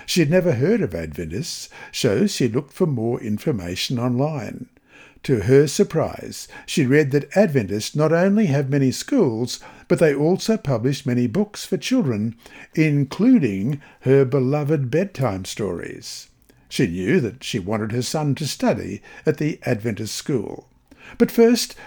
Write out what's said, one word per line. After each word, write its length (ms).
She 160
had 100
never 220
heard 300
of 120
Adventists, 760
so 360
she 220
looked 260
for 120
more 340
information 800
online. 720
To 180
her 260
surprise, 800
she 180
read 280
that 220
Adventists 640
not 160
only 340
have 220
many 220
schools, 680
but 100
they 160
also 440
publish 480
many 200
books 380
for 140
children, 580
including 1080
her 260
beloved 640
bedtime 560
stories. 800
She 180
knew 340
that 220
she 160
wanted 340
her 100
son 340
to 100
study 540
at 140
the 260
Adventist 500
school. 540
But 120
first, 460